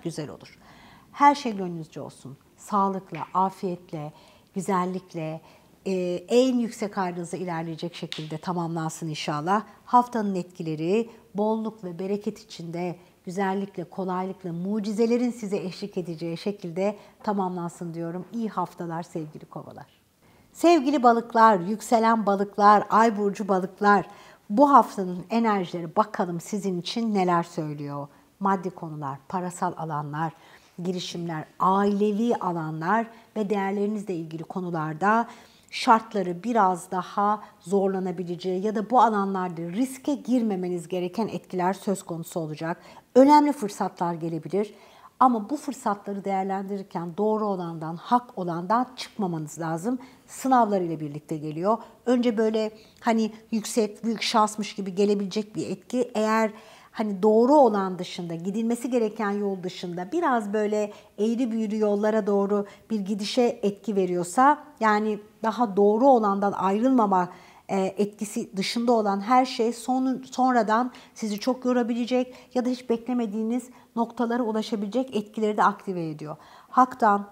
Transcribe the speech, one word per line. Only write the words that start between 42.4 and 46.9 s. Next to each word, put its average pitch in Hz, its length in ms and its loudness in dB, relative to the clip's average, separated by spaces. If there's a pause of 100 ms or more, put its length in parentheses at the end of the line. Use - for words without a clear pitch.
Önemli 294 380 8
fırsatlar 190 600 -4
gelebilir 170 600 -4 (460)
ama 233 300 4
bu 294 80 -4
fırsatları 202 680 -6
değerlendirirken 190 920 -4